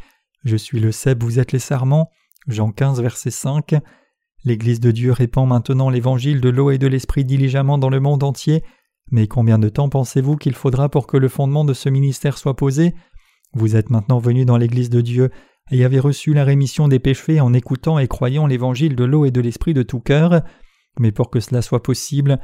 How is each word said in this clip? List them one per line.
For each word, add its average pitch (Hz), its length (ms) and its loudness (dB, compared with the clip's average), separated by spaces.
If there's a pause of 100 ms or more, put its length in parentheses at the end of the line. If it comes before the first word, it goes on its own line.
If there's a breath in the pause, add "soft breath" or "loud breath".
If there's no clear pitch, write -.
(440 soft breath)
Je 110 140 0
suis 113 220 -6
le 110 120 0
cep, 123 320 -2
vous 117 160 -2
êtes 127 140 -2
les 131 60 0
sarments. » 139 500 -2 (380)
Jean 110 240 -2
quinze, 135 300 -2
verset 120 300 -4
cinq. 151 440 -4 (680 soft breath)
L'Église 117 360 0
de 120 120 2
Dieu 123 200 0
répand 127 360 0
maintenant 131 420 0
l'Évangile 127 520 -2
de 127 80 2
l'eau 139 220 2
et 135 60 2
de 135 100 0
l'Esprit 135 380 -2
diligemment 135 520 0
dans 131 120 0
le 135 100 0
monde 139 240 0
entier. 151 400 -2 (480 soft breath)
Mais 110 160 2
combien 113 320 2
de 107 100 2
temps 143 200 -2
pensez-vous 135 460 -2
qu'il 147 180 -2
faudra 139 360 0
pour 143 180 -2
que 139 100 2
le 131 120 2
fondement 143 360 0
de 139 80 2
ce 139 160 -4
ministère 135 480 0
soit 135 180 -4
posé ? 147 380 2 (600 soft breath)
Vous 110 220 2
êtes 110 140 2
maintenant 113 300 0
venus 123 260 0
dans 120 120 4
l'Église 120 320 0
de 120 120 2
Dieu 120 280 0 (420 soft breath)
et 127 120 4
avez 131 160 2
reçu 143 340 0
la 143 100 2
rémission 139 440 2
des 135 120 4
péchés 147 400 0
en 123 140 2
écoutant 135 440 0
et 135 100 0
croyant 139 380 -2
l'Évangile 127 500 0
de 123 100 0
l'eau 147 200 2
et 135 60 2
de 123 100 0
l'Esprit 120 320 -2
de 131 100 0
tout 120 160 -8
cœur. 160 440 2 (560 soft breath)
Mais 113 120 2
pour 117 180 -2
que 120 100 -2
cela 120 220 -2
soit 120 220 -2
possible, 139 600 -2